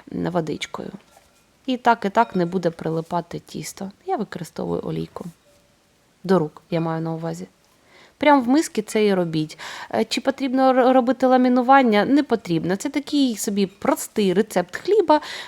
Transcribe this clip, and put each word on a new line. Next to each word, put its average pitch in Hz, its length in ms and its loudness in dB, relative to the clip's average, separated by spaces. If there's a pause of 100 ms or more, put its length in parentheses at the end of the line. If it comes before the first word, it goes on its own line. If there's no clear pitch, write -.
(140)
м, 170 180 -4
водичкою. - 600 -6 (760)
І 254 120 -2
так, 240 280 0
і 196 40 -4
так 226 260 0
не 180 100 2
буде 175 240 -2
прилипати 165 680 -6
тісто. - 520 -12 (140)
Я 381 100 -4
використовую - 680 -8
олійку. 165 420 -10 (1000)
До 180 140 2
рук, 151 220 -6 (100)
я 165 100 -2
маю 165 200 -4
на 165 120 -6
увазі. 165 340 -10 (680)
Прям 285 240 4
в 233 60 -4
миски 277 340 0
це 214 240 0
і 202 80 4
робіть. 160 440 -2 (360)
Е, 226 120 0
чи - 160 -4
потрібно 262 480 0
р-, 254 240 4
робити 262 340 2
ламінування? 254 800 4
Не 277 180 4
потрібно. 170 520 -2
Це 277 140 -6
такий 277 480 -2
собі 202 280 -2
простий 202 680 -2
рецепт 185 420 0
хліба, 339 460 2 (260)